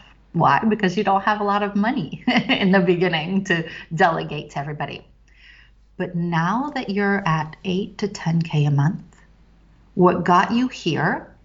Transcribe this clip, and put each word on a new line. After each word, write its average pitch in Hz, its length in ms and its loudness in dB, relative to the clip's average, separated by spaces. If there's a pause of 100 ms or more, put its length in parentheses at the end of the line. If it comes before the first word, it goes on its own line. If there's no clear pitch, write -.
(360)
Why? 143 320 2
Because 196 300 0
you 208 60 0
don't 196 180 2
have 208 200 0
a - 20 -2
lot 202 180 0
of 202 140 -4
money 220 500 -2
<laughs> - 20 -2
in 233 440 2
the 196 80 6
beginning 175 640 0
to 165 260 -2 (240)
delegate 160 580 0
to - 60 -8
everybody. 147 480 -8 (880)
But 180 200 -4
now 175 580 0
that 262 160 -6
you're 196 380 0
at 156 360 -2
eight 190 360 -4
to 208 80 -2
ten 165 340 -2
K 151 240 0
a 147 60 2
month, 143 320 0 (880)
what 180 320 4
got 180 260 4
you 247 180 0
here 165 760 -4